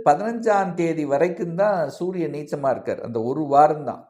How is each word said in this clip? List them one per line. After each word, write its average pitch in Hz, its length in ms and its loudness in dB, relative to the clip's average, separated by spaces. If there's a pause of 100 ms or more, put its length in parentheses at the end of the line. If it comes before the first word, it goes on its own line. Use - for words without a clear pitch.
பதினஞ்சாம் 202 680 2
தேதி 165 300 -2
வரைக்கும் 165 520 0
தான் 196 220 2 (120)
சூரியன் 175 460 -6
நீச்சமா 147 340 -4
இருக்கார், 110 340 -4
அந்த 117 180 -4
ஒரு 139 240 -2
வாரம் 147 420 4
தான். 110 220 -8